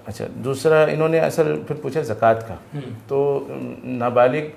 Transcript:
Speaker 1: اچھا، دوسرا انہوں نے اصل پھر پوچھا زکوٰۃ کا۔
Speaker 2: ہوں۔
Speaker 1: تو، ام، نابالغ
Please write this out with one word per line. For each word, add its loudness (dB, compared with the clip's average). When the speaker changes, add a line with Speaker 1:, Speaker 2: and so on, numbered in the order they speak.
Speaker 1:
اچھا، -10
دوسرا 2
انہوں 2
نے 2
اصل 0
پھر -6
پوچھا -4
زکوٰۃ 2
کا۔ -10
Speaker 2:
ہوں۔ -8
Speaker 1:
تو، 0
ام، -10
نابالغ 2